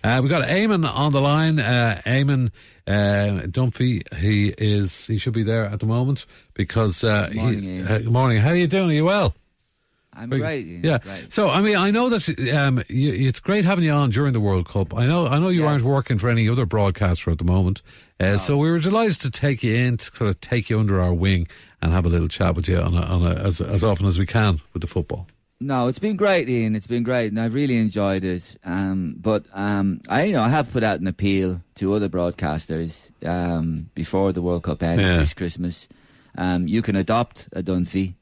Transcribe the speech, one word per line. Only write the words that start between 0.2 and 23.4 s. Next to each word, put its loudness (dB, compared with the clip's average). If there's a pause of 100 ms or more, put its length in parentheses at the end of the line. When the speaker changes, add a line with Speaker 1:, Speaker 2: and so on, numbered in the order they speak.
Speaker 1:
we've 2
got 0
Eamon 2
on 0
the 4
line. 2
Uh, 2
Eamon, 2 (360)
uh, 2
Dunphy, 0 (140)
he 2
is, 0
he -2
should -4
be 0
there 0
at -6
the -2
moment 0 (300)
because, 0
uh, 2
Speaker 2:
Good -6
morning, 0
Speaker 1:
he, -8
Speaker 2:
Ian. -6
Speaker 1:
uh, 2
good -2
morning. 4
How 4
are 2
you 4
doing? 2
Are 2
you 2
well? 2 (800)
Speaker 2:
I'm -12
Speaker 1:
Very -2
Speaker 2:
great, -4
Speaker 1:
good. -14
Speaker 2:
Ian. -10
Speaker 1:
Yeah. 2
Speaker 2:
Great. -10
Speaker 1:
So, 2
I 2
mean, 4
I 2
know 2
that, 0 (260)
um, 2
y-, -2
it's 0
great 0
having 2
you 2
on 2
during 0
the 0
World 0
Cup. -2
I 0
know, 2
I 0
know 2
you 2
Speaker 2:
Yes. 2
Speaker 1:
aren't 2
working 0
for 0
any 2
other 0
broadcaster 0
at 0
the -4
moment. 2 (400)
Uh, 2
Speaker 2:
No. 2
Speaker 1:
so 0
we 4
were 2
delighted 0
to -4
take -2
you 0
in, 2
to -6 (100)
sort -2
of -2
take -4
you 2
under 2
our 2
wing 2 (320)
and 0
have 2
a 2
little 2
chat 0
with -2
you 2
on 0
a, 2
on 0
a, 2
as, -2